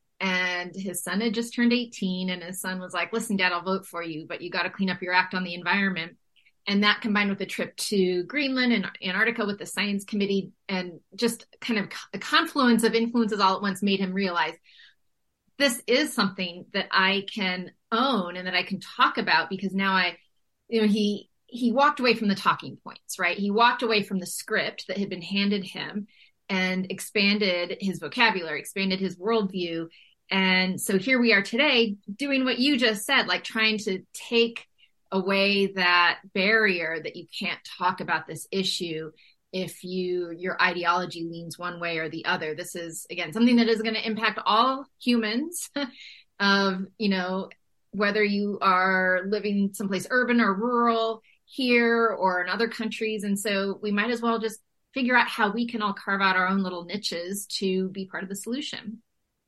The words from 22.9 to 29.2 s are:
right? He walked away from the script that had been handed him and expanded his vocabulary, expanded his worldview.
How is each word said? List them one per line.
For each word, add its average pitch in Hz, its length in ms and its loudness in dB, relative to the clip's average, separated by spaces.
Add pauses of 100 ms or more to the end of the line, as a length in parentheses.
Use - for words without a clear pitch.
right? 180 180 0
He 202 140 -2
walked 233 320 4
away 220 200 2
from 196 160 -4
the 175 60 -6
script - 600 -4
that 190 100 -6
had 196 120 -2
been 180 120 -8
handed 196 420 0
him 165 440 -10 (420)
and 185 420 -2
expanded 190 880 0
his 185 200 -4
vocabulary, 165 600 0
expanded 190 400 -2
his 185 180 -4
worldview. 180 720 -2 (440)